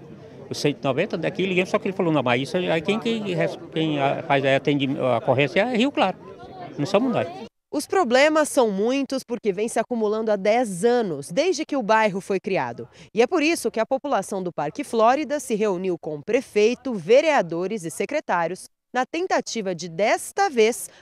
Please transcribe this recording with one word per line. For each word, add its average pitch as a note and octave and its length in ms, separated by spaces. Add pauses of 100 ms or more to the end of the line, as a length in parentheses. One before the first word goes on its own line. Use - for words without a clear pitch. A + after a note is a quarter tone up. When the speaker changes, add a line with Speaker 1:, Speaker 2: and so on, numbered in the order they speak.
(500)
Speaker 1:
o - 60
cento D3 260
e - 20
noventa, D3 340
daqui D#3+ 280
liguei, F#3 200
só G#3 140
que - 80
ele F#3 80
falou, E3+ 160
"Não, D3 100
mas B2 200
isso C#3 160
aí F3 240
quem, G3+ 180
quem A3 340
res-, D#3+ 240 (140)
quem, D#3+ 280
ah, C#3 280
faz C#3 160
a, C3+ 120
atende C#3 320 (120)
a B2+ 180
ocorrência C#3 440
é A#3+ 160
Rio C4 140
Claro, A3 260 (600)
não C#3+ 80
somos A#3+ 260
nós." B2 160 (440)
Speaker 2:
Os D4 160
problemas D4+ 640
são A#3+ 200
muitos B3+ 540
porque A3 280
vem G3 160
se A#3 120
acumulando A3 520
há G#3 40
dez G3+ 480
anos, G#3+ 480
desde D#4 340
que D4+ 100
o C4+ 60
bairro G#3+ 400
foi G3 180
criado. B2+ 480 (240)
E G#3 100
é B3 40
por C#4 160
isso D4 300
que A3+ 80
a A3 60
população A3 580
do F3 80
Parque D#3 320
Flórida B3+ 560
se A#3+ 160
reuniu F#3 420
com D#3 200
o C#3+ 60
prefeito, A#3 680
vereadores G3 880
e E3 60
secretários F#3 760 (280)
na B3+ 120
tentativa D4 680
de, E3+ 160
desta C#4 600
vez, A#3 380 (140)